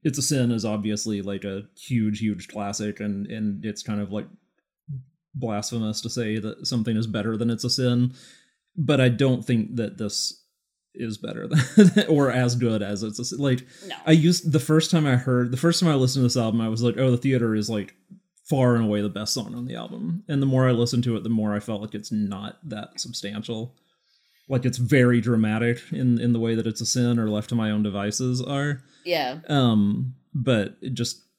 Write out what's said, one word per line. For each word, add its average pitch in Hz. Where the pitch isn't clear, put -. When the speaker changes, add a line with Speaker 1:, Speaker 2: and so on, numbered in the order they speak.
Speaker 1:
It's 147
a 135
Sin 127
is 110
obviously, 107
like, 98
a 101
huge, 107
huge 104
classic, 104
and, 101
and 107
it's 104
kind 104
of, 98
like, 101
blasphemous 110
to 113
say 110
that 104
something 113
is 113
better 110
than 117
It's 113
a 120
Sin, 123
but 143
I 127
don't 123
think 120
that 104
this -
is 110
better 110
<laughs> 135
than, 202
or 143
as 123
good 113
as 101
It's 107
a 120
Sin. -
Like, 131
Speaker 2:
No. 185
Speaker 1:
I 160
used, 165
the 151
first 156
time 156
I 127
heard, 123
the 131
first 170
time 175
I 147
listened 131
to 123
this 120
album, 113
I 113
was 110
like, 117
"Oh, 131
the 120
theater 120
is, 107
like, 104
far 127
and 113
away 104
the 104
best 104
song 113
on 123
the 123
album." 170
And 143
the 135
more 131
I 127
listened 120
to 117
it, 92
the 104
more 107
I 104
felt 104
like 107
it's 104
not 104
that -
substantial. 110
Like, 127
it's 123
very 123
dramatic 113
in, 127
in 120
the 117
way 113
that 113
It's 110
a 113
Sin 120
or 110
Left 107
to 123
My 110
Own 107
Devices 104
are. 139
Speaker 2:
Yeah. 156
Speaker 1:
Um, 120
but 117
it 131
just -